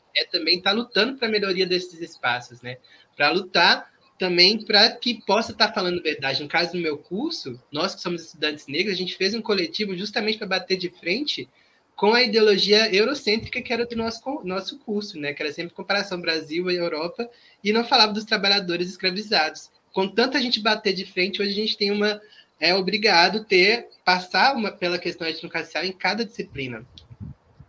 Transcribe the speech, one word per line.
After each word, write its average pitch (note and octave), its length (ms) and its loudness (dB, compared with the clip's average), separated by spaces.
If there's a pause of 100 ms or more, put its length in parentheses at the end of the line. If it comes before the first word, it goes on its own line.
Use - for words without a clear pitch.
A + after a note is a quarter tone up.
(160)
é D#3 80 0
também E3+ 360 -2
tá G3 120 0
lutando A#3 440 0
pra A3+ 120 -4
melhoria G3 360 0
desses F3+ 360 -4
espaços, B2 600 -6
né? B2 160 -12 (400)
Pra D3 140 2
lutar F#3+ 580 2 (300)
também F#3 460 4
pra G#3 260 6
que - 340 -6
possa G#3 300 0
tá A3 180 0
falando F3+ 300 -2
verdade. C#3+ 400 -2
No D3 60 -8
caso E3+ 240 0
do F3+ 60 -4
meu D#3 200 -2
curso, F#3 600 -8 (100)
nós E3+ 240 -4
que - 60 -18
somos F3 220 -6
estudantes D3+ 440 -6
negros, F3+ 280 -2
a F3 40 -6
gente F3+ 180 -6
fez A#3 160 0
um A3+ 80 -4
coletivo G3 560 -2
justamente G#3+ 420 -4
pra G#3 80 -8
bater F#3 300 -2
de F3+ 140 -6
frente F#3+ 580 -6 (460)
com G#3 200 2
a B3 80 6
ideologia G#3+ 720 4
eurocêntrica A#3 680 0
que - 100 -6
era A#3 140 0
do A#3+ 100 -8
nosso A3+ 240 -4
co-, C#4+ 240 -8
nosso F#3 360 -6
curso, G#3 380 -6
né? C#3+ 140 -4
Que D3 100 -8
era D3 100 -4
sempre E3+ 220 -8
comparação G3 460 -2
Brasil E3 500 -2
e F3+ 60 2
Europa, E3+ 520 -2 (340)
e G#3 100 2
não A#3 120 4
falava A3 280 4
dos G#3+ 120 -4
trabalhadores F#3 640 0
escravizados. F#3 840 -2 (220)
Com F#3+ 160 0
tanta C4 320 2
gente A#3+ 200 0
bater G#3+ 320 2
de F3+ 120 -4
frente, F#3 360 -2
hoje G3+ 120 0
a - 20 -4
gente G#3+ 220 -2
tem G3+ 140 0
uma, G#3 300 0 (400)
é E3+ 140 4
obrigado G3 720 4
ter, G3+ 440 4 (160)
passar F#3+ 500 4
uma, G#3+ 160 -2
pela F3 280 -2
questão E3+ 280 -6
étnico-racial D#3+ 580 -6
em F#3+ 80 -4
cada G#3 320 -2
disciplina, B2+ 600 -8 (840)